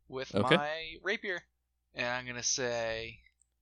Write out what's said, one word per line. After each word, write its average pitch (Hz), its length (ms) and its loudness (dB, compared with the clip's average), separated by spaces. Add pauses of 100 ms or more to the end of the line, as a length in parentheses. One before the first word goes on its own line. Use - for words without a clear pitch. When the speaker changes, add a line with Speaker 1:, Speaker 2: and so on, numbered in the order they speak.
Speaker 1:
with 131 260 -6
Speaker 2:
Okay. 127 220 6
Speaker 1:
my 160 360 -2 (100)
rapier. 190 400 -2 (520)
And 127 120 -2
I'm 123 200 0
gonna 120 160 -4
say, 113 800 0 (420)